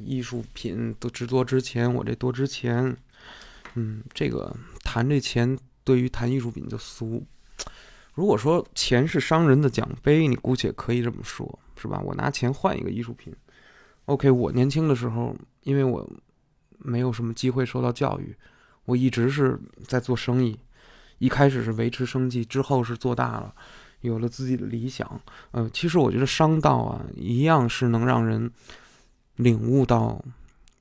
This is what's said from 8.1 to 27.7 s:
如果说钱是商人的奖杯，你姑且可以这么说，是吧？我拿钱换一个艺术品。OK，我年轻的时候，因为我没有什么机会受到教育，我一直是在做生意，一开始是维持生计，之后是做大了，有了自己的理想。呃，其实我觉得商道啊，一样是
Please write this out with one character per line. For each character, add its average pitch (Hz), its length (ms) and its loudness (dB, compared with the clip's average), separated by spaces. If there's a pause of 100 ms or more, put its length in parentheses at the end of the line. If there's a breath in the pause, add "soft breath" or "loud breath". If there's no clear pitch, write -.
如 175 140 -2
果 156 100 6
说 151 260 2 (120)
钱 127 340 2
是 165 100 -2
商 160 300 4
人 139 140 8
的 139 80 4
奖 - 180 -2 (140)
杯， 151 240 4
你 123 100 2
姑 - 180 -2
且 - 180 0
可 - 200 -4
以 120 80 0
这 120 100 -2
么 - 120 -6
说， - 360 -12 (220)
是 - 80 -8
吧？ 95 160 -4
我 90 100 -6
拿 - 160 -2
钱 127 220 0
换 - 240 -2
一 - 60 -6
个 - 80 -4
艺 104 120 -4
术 117 120 -10
品。 - 200 -20 (680 soft breath)
OK， 139 260 4
我 120 220 4
年 127 160 4
轻 156 180 0
的 147 80 4
时 120 140 -2
候， 117 260 -4 (280)
因 139 120 -2
为 139 80 2
我 113 240 -2 (720)
没 120 200 -4
有 127 120 0
什 117 140 -4
么 113 80 -4
机 127 180 -2
会 127 140 0
受 127 160 -4
到 123 100 0
教 117 300 -2
育， - 160 -12 (480 soft breath)
我 123 100 0
一 127 140 4
直 120 220 2
是 135 280 2 (280)
在 127 120 0
做 123 160 -2
生 127 300 2
意， 113 140 -2 (580 soft breath)
一 123 100 0
开 131 220 6
始 123 160 0
是 113 80 -2
维 113 160 0
持 123 160 -4
生 127 240 -2
计， 123 160 -4
之 131 160 -2
后 131 240 2
是 117 120 -6
做 123 180 -2
大 123 180 -2
了， 107 220 -10 (460 loud breath)
有 113 180 -2
了 117 80 -2
自 127 200 -6
己 127 100 0
的 - 80 -6
理 117 240 -4
想。 - 320 -10 (300 loud breath)
呃， 113 240 -2
其 - 120 -2
实 170 120 2
我 151 120 4
觉 - 80 0
得 135 80 2
商 160 320 4
道 139 200 4
啊， 113 260 -4 (100)
一 117 280 0
样 147 260 4
是 123 200 0